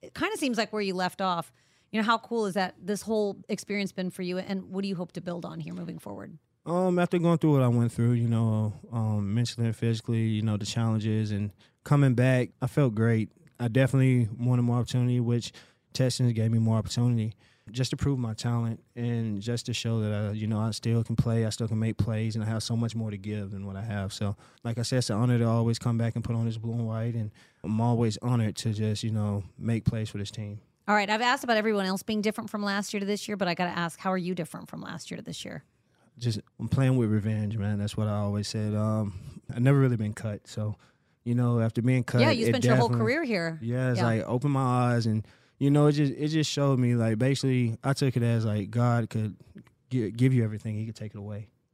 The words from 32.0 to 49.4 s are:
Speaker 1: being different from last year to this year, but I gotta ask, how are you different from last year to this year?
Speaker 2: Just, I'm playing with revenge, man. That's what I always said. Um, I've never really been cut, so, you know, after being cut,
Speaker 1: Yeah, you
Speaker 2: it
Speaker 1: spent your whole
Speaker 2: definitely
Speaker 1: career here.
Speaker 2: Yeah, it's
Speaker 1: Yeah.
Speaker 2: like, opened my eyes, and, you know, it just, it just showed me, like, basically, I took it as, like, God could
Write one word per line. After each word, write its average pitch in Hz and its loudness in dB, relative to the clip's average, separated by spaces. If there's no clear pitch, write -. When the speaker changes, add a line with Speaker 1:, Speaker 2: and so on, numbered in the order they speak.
Speaker 1:
being 214 -2
different 214 -2
from 208 -6
last 202 -2
year 208 -2
to 196 -4
this 202 -2
year, 208 -4
but 190 0
I 175 0
gotta 175 -2
ask, 170 -4
how 190 -2
are 185 2
you 180 -2
different 170 -8
from 156 -12
last - -12
year - -10
to - -12
this - -12
year? - -12
Speaker 2:
Just, 120 -2
I'm 113 -6
playing 131 4
with 113 2
revenge, 107 0
man. 104 -2
That's 104 -4
what 107 0
I 104 0
always 104 -2
said. 107 -4
Um, 107 -2
I've 120 -4
never 135 6
really 131 4
been 107 -2
cut, - -8
so, 107 -6
you 120 0
know, 120 2
after 113 0
being 127 4
cut, 123 2
Speaker 1:
Yeah, - 6
you - 2
Speaker 2:
it 117 4
Speaker 1:
spent 120 2
your 123 6
whole - 4
Speaker 2:
definitely 120 2
Speaker 1:
career 330 0
here. 165 -2
Speaker 2:
Yeah, 123 0
it's 117 0
Speaker 1:
Yeah. 120 2
Speaker 2:
like, 113 2
opened 127 0
my 123 2
eyes, 117 0
and, 107 0
you 139 4
know, 147 6
it 147 6
just, 143 2
it 147 -2
just 156 0
showed 139 2
me, 120 4
like, 113 2
basically, 127 0
I 135 0
took 135 0
it 120 0
as, 117 2
like, 104 -2
God 120 2
could 107 -4